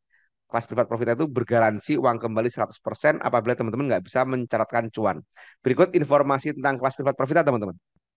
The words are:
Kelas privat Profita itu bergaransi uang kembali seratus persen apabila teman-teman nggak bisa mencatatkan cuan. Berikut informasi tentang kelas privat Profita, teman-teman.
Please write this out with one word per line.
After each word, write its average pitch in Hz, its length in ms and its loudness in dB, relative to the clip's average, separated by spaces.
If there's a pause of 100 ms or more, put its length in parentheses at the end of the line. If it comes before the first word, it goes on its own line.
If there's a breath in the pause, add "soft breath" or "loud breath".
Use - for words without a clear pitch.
(480)
Kelas 113 160 -2
privat 117 240 -2
Profita 117 240 -2
itu 147 160 0
bergaransi 117 720 0
uang 123 160 2
kembali 113 320 -2
seratus - 320 -6
persen 117 400 0
apabila 123 320 0
teman-teman 117 320 -2
nggak 101 240 0
bisa 127 160 0
mencatatkan 117 640 -2
cuan. 98 320 -2 (400 loud breath)
Berikut 165 320 2
informasi 143 640 2
tentang 135 240 -2
kelas 131 160 -2
privat 135 240 -2
Profita, 151 240 2
teman-teman. 107 320 0 (400)